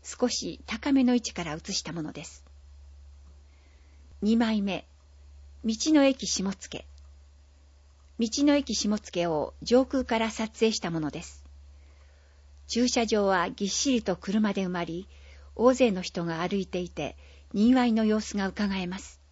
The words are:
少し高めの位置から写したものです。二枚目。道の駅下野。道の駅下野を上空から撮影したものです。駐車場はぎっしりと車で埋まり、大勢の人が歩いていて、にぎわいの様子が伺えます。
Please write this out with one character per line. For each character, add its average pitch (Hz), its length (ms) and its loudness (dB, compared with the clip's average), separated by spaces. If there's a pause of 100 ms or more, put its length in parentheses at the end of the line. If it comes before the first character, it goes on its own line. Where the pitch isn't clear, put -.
少 - 240 -2
し - 380 -6
高 277 260 -4
め 269 100 4
の 247 120 4
位 240 40 4
置 - 160 -4
か 175 80 -8
ら 156 140 -6
写 180 160 -10
し - 100 -4
た 160 100 -10
も 165 100 -6
の 147 100 -8
で 147 100 -12
す。 - 220 -18 (1800)
二 220 140 4
枚 220 260 2
目。 196 240 -4 (800)
道 220 100 -2 (120)
の 302 180 6
駅 269 240 2
下 - 160 -2
野。 196 100 -2 (1700)
道 226 80 0 (160)
の 294 100 6
駅 277 220 0
下 208 200 0
野 170 360 -2
を 147 300 -2
上 254 220 4
空 254 200 -2
か 226 160 0
ら 226 100 -2
撮 220 220 -6
影 226 180 2
し 214 80 -6
た 170 140 -4
も 165 80 -2
の 151 100 -4
で 165 120 -10
す。 - 220 -18 (1200)
駐 240 180 0
車 240 180 0
場 214 220 2
は 185 240 2
ぎ - 160 -6
っ - 20 -4
し 277 220 -2
り 240 140 2
と 180 100 0
車 208 380 0
で 196 100 -2
埋 185 60 -2
ま 175 160 -4
り、 170 240 -10 (480)
大 247 160 6
勢 247 180 4
の 185 120 -2
人 175 220 -6
が 165 220 -2
歩 185 80 -2
い 190 120 -2
て 180 120 -6
い 175 100 -6
て、 - 280 -8 (360)
に 208 140 4
ぎ 247 80 8
わ 254 100 4
い 233 80 4
の 220 120 2
様 214 160 2
子 - 160 -8
が 196 100 0
伺 196 300 -2
え 185 100 -4
ま 185 140 -4
す。 - 200 -20 (120)